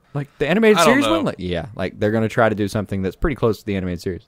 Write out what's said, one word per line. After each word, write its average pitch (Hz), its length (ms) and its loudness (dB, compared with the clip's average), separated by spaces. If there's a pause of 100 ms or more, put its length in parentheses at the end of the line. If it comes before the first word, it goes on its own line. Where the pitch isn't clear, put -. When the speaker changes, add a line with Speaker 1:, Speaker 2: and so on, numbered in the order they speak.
(140)
Speaker 1:
like, 143 240 -8
the 147 100 0
animated 214 300 4
Speaker 2:
I 175 60 2
don't 151 80 6
Speaker 1:
series 277 140 2
Speaker 2:
know. 330 100 2
Speaker 1:
one." 277 80 -2
Like, 160 160 -4
yeah, 87 340 -4
like, - 240 -6
they're 104 140 0
gonna 110 160 0
try 113 200 2
to 107 60 0
do 101 140 -2
something 98 340 -4
that's 92 140 -4
pretty 165 180 -2
close 110 240 0
to - 80 -20
the 101 80 -2
animated 90 260 -4
series. 92 280 -8